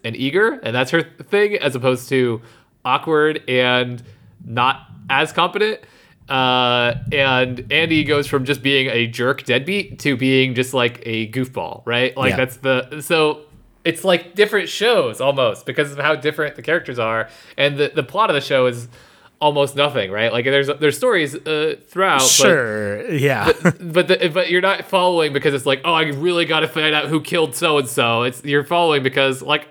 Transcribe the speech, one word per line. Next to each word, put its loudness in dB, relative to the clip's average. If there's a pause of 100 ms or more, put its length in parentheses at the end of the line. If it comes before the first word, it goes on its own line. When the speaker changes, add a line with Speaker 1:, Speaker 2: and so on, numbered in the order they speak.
Speaker 1:
and -8
eager, 0
and -6
that's 0
her 2
thing, -2
as -2
opposed -2
to 0 (440)
awkward 0
and 2 (420)
not -2 (240)
as 0
competent. 0 (480)
Uh, 2 (180)
and 0
Andy 2
goes 0
from -2
just -2
being 2
a 0
jerk -2
deadbeat -2
to 0
being 2
just, -2
like, -2
a -6
goofball, -6
right? -2
Like, 2
Speaker 2:
Yeah. 0
Speaker 1:
that's -2
the, -2
so 0 (420)
it's, -2
like, 0
different 2
shows 0
almost 0
because -2
of -10
how 2
different -4
the -16
characters -2
are, -2 (300)
and 2
the, 0
the 0
plot 0
of 0
the 0
show 2
is -4 (520)
almost 0
nothing, 0
right? 0
Like, -2
there's, 2 (100)
there's 2
stories, 0
uh, -4 (140)
throughout, 2
but 4
Speaker 2:
Sure, 2
yeah. 2 (100)
Speaker 1:
but, 0
but 2
the, 2
but 0
you're 2
not 0
following 2
because 0
it's -4
like, 0
"Oh, 0
I 2
really 0
gotta 0
find 0
out 0
who 0
killed -2
so-and-so." 2
It's, -4
you're 2
following 2
because, 0
like, -2